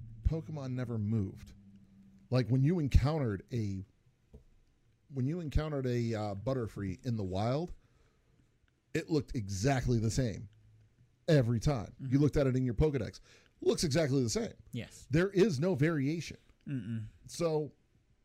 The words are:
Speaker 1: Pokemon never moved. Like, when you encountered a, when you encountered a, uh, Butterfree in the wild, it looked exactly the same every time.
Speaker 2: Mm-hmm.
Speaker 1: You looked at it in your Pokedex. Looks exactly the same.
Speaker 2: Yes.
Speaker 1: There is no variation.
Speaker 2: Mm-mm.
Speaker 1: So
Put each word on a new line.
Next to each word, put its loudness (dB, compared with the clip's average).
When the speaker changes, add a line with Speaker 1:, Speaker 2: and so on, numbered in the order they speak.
Speaker 1:
Pokemon -4
never -6
moved. -4
Like, 0
when 2
you 2
encountered 2
a, -4
when -2
you -2
encountered -2
a, 0
uh, -4
Butterfree -4
in -2
the -4
wild, -2
it -6
looked -2
exactly 0
the 2
same -2
every 6
time. -2
Speaker 2:
Mm-hmm. -2
Speaker 1:
You 6
looked 4
at 4
it 2
in 2
your -2
Pokedex. 0
Looks 2
exactly 2
the 0
same. -4
Speaker 2:
Yes. -12
Speaker 1:
There 4
is 4
no 2
variation. 0
Speaker 2:
Mm-mm. -6
Speaker 1:
So -2